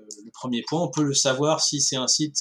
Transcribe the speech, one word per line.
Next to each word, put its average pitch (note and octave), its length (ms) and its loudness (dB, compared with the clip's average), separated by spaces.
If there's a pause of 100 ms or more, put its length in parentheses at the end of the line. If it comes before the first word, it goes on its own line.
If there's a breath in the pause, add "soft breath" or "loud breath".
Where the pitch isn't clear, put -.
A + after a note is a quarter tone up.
(240)
le A2+ 80 -18
premier A#2+ 340 -4
point. D#3+ 160 -2
On D#3+ 80 -2
peut D3+ 140 0
le C#3 100 2
savoir C#3+ 480 2
si C#3+ 200 0
c'est C3+ 160 0
un B2+ 100 -2
site D3+ 340 0